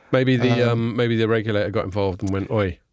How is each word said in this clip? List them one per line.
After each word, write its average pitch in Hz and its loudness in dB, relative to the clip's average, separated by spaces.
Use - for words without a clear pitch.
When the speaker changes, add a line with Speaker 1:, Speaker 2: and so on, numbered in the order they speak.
Speaker 1:
Maybe 131 2
the, 120 2
Speaker 2:
Um, 117 0
Speaker 1:
um, 107 -6
maybe 117 0
the 113 2
regulator 107 0
got 104 -2
involved 98 -2
and 98 -2
went, 98 -2
"Oi." 101 0